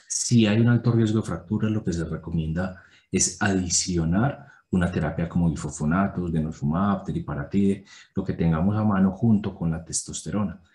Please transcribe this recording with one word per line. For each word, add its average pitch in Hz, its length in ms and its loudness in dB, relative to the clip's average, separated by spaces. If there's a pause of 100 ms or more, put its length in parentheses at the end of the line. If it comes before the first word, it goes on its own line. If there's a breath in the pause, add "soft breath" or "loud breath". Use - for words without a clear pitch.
Si - 380 4
hay 104 140 4
un 117 80 6
alto 120 240 4
riesgo 110 280 2
de 107 60 -8
fractura, 104 420 -2
lo 107 140 -2
que 90 100 -2
se 82 120 -2
recomienda 82 760 -4 (280 loud breath)
es - 300 -2
adicionar 92 1040 0 (240 loud breath)
una 90 200 2
terapia 82 380 -2
como 85 200 2
bifosfonatos, 82 840 -2
denosumab, 80 720 -2
teriparatide, 82 800 -2 (320 loud breath)
lo 92 80 -4
que - 80 -4
tengamos 85 440 2
a 110 60 2
mano 95 300 4
junto 107 420 2
con 82 160 -2
la 82 140 -6
testosterona. 85 760 -6 (140 soft breath)